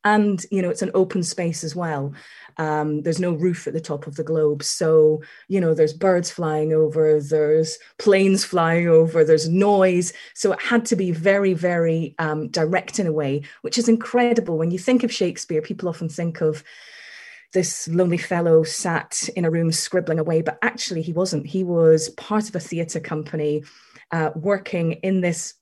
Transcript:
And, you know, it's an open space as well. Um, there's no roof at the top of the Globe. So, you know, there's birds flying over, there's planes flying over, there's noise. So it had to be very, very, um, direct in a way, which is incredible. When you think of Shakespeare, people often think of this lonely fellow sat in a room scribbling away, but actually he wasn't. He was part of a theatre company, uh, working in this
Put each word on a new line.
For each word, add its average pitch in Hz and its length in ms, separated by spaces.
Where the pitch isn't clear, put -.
And, 208 480
you 190 100
know, 180 80
it's 180 120
an 214 120
open 185 280
space 165 420
as 151 100
well. 147 400
Um, 151 460
there's 165 180
no 175 120
roof 170 340
at 143 60
the - 80
top 147 260
of 143 80
the 156 100
Globe. 151 380
So, 156 600
you 190 120
know, 165 140
there's 156 180
birds 180 380
flying 156 420
over, 156 480
there's 151 580
planes 196 460
flying 170 440
over, 160 360
there's 160 240
noise. 185 640
So 196 180
it - 100
had 233 240
to 226 100
be 185 140
very, 190 420
very, 165 680
um, 156 300
direct 170 500
in 190 80
a 160 60
way, 147 300
which - 140
is 233 120
incredible. 233 680
When 160 140
you 185 80
think 247 240
of 233 100
Shakespeare, 165 500
people 180 260
often 165 200
think 165 320
of 156 220
this - 360
lonely 175 300
fellow 170 440
sat - 760
in 175 80
a 165 60
room 165 220
scribbling 165 480
away, 165 220
but - 200
actually 180 400
he 165 100
wasn't. 170 340
He 190 180
was 165 460
part 214 380
of - 60
a 175 60
theatre 165 400
company, 151 640
uh, 160 260
working 175 560
in 190 280
this 175 420